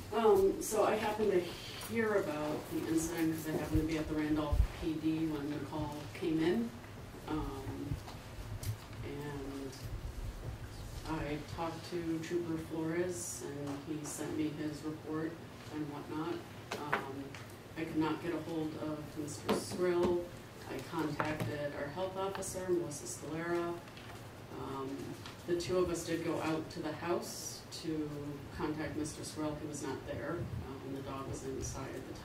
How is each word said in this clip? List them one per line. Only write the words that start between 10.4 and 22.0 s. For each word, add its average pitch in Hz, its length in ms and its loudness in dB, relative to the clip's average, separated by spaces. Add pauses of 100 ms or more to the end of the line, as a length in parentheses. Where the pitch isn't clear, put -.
I 151 280 0 (200)
talked 165 320 -2
to 165 300 0
Trooper 160 380 0 (120)
Flores 165 760 0
and 143 320 -4 (120)
he 151 160 -2
sent 151 320 -2
me 156 100 2
his 151 360 -2
report 156 500 -2 (400)
and 151 180 -2
whatnot. 156 440 -2 (580)
Um, - 300 -2 (540)
I 160 60 -2
could 156 140 0
not 156 260 4
get 170 100 0
a 156 60 0 (100)
hold 156 320 0
of 151 180 -2 (180)
Mister - 360 0
Skrill. 175 720 4 (460)
I 135 100 -4 (100)
contacted 151 880 0
our 143 100 -2
health 185 300 -2